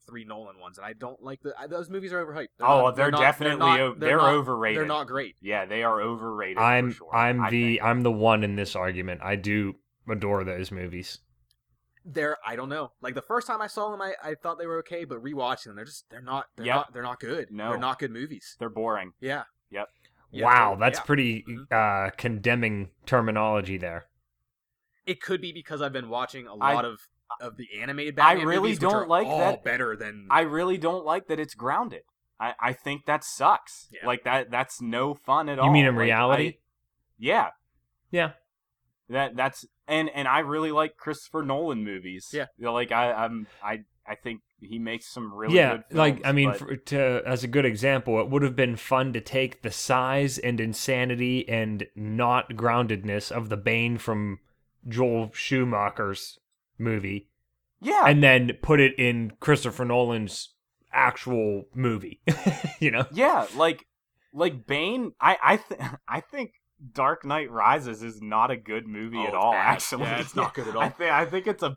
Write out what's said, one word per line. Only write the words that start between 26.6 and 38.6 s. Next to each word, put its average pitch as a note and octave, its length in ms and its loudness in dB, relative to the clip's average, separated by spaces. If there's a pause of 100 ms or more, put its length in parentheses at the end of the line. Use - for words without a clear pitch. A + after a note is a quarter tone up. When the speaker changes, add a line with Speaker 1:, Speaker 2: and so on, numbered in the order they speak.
Speaker 1:
lot C#3+ 140 2
of A2+ 140 -10 (400)
of A#2+ 160 -12
the A#2+ 100 -14 (140)
animated C#3+ 380 -6
Speaker 2:
I D#3+ 160 8
Speaker 1:
Batman D#3+ 120 0
Speaker 2:
really F3 160 2
Speaker 1:
movies, G#3+ 140 0
which C#3+ 40 -6 (100)
Speaker 2:
don't G#3+ 40 4
Speaker 1:
are G#3 120 0
Speaker 2:
like F3 200 4
Speaker 1:
all D#3 120 0
Speaker 2:
that. F3+ 260 0
Speaker 1:
better A#2+ 320 -2
than G#2+ 340 -12
Speaker 2:
I D3 120 8
really E3+ 360 -2
don't E3 260 -2
like E3+ 240 -2
that D#3 120 -4
it's D3 140 -10
grounded. C#3 480 -4 (360)
I, A#2 220 -4
I B2 120 2
think C#3+ 340 -8
that D3+ 180 0
sucks. - 680 0
Speaker 1:
Yeah. E2+ 140 -12
Speaker 2:
Like, B2 180 -2
that, B2+ 260 0
that's B2+ 300 -4
no B2 340 -2
fun D3 340 0
at C#3+ 80 -4
Speaker 3:
You C3 80 0
Speaker 2:
all. C#3+ 80 6
Speaker 3:
mean D3 140 8
in B2+ 80 4
Speaker 2:
Like, A2+ 80 0
Speaker 3:
reality? B2 440 4
Speaker 2:
I, E3 80 -8 (640)
yeah. C3+ 300 0 (600)
Speaker 3:
Yeah. E3 220 -2 (800)